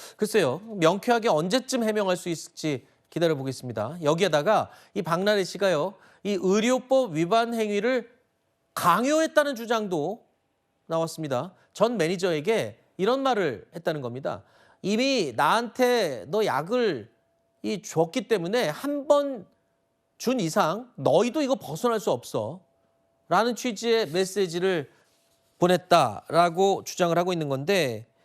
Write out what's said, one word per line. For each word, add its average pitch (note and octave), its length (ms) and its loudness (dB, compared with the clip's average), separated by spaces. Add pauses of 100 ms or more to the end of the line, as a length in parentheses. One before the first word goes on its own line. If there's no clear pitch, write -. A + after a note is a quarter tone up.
(160)
글쎄요, F3 500 2
명쾌하게 G#3+ 640 2
언제쯤 G3+ 540 0
해명할 G#3 340 0
수 F3 120 -8
있을지 D3+ 580 -6 (240)
기다려보겠습니다. C3+ 880 -2
여기에다가 D#3+ 720 2 (240)
이 G3 80 -2
박나래 F#3+ 400 0
씨가요, F3+ 500 -2 (300)
이 G3+ 180 -2
의료법 A#3+ 720 2
위반 G#3+ 400 0
행위를 A3+ 560 -2 (640)
강요했다는 C#4+ 840 2
주장도 G#3+ 680 -4 (640)
나왔습니다. D#3+ 680 -4 (200)
전 A#3 240 2
매니저에게 E3 840 0 (180)
이런 A#3 240 0
말을 G3+ 540 0
했다는 E3 260 -4
겁니다. A#2 420 -8 (380)
"이미 A3 540 0
나한테 G3+ 920 0
너 G#3 160 0
약을 D#3+ 680 -2 (500)
이 G#3 220 -6
줬기 E3 440 -2
때문에 G3+ 420 0
한 C#4 380 -6
번 C#4+ 380 2 (720)
준 B3+ 220 -2
이상 F#3 560 -2
너희도 G#3 480 2
이거 C4 100 0
벗어날 A3+ 460 -2
수 - 100 -4
없어."라는 E3+ 1500 -4
취지의 A3+ 540 -2
메시지를 F3+ 800 -2 (720)
보냈다라고 E3+ 1200 2
주장을 E3+ 340 0
하고 F3+ 160 2
있는 D#3+ 160 -2
건데 C#3 560 -2 (200)